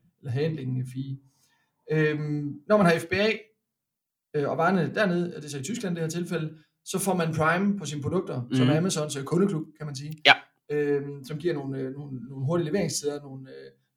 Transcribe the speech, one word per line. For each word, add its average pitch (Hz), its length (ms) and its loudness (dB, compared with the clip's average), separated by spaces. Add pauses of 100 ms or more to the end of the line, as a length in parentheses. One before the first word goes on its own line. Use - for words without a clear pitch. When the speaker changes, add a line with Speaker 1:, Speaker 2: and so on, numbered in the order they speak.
(200)
Speaker 1:
eller 139 100 -8
handling 131 540 -2 (100)
fee. 135 240 -6 (720)
Øhm, 151 640 0 (140)
når 214 80 6
man 196 100 6
har 165 120 6
F 165 120 -4
B - 20 0
A, 202 180 4 (1040)
øh, 143 140 0
og 135 80 -2
varerne 170 360 2
dernede, 175 420 0
og 151 60 -12
det 151 60 -14
er - 20 -10
så 139 80 -8
i 131 40 -8
Tyskland, 190 340 -4
det 165 80 -4
her 156 60 -2
tilfælde, 165 400 -2 (340)
så 190 140 -4
får 190 160 2
man 165 200 0
Prime 180 440 2
på 160 60 -8
sine 143 180 -6
produkter, 151 500 -2
som 127 140 6
Speaker 2:
Mhm. 143 80 6
Speaker 1:
er 156 40 6
Amazons, 160 380 0
øh, 135 80 -6
kundeklub, 160 420 2 (120)
kan 151 80 -10
man 143 100 -10
sige. 151 180 -10 (120)
Speaker 2:
Ja. 139 60 12 (440)
Speaker 1:
Øhm, 143 480 -2
som 151 140 -8
giver 165 160 0
nogle, 135 240 -6
øh, 131 140 -6
nogle, 143 360 -10
nogle 135 180 -6
hurtige 170 200 2
leveringstider, 147 560 -2
nogle, 135 280 -14
øh, 135 200 -18 (260)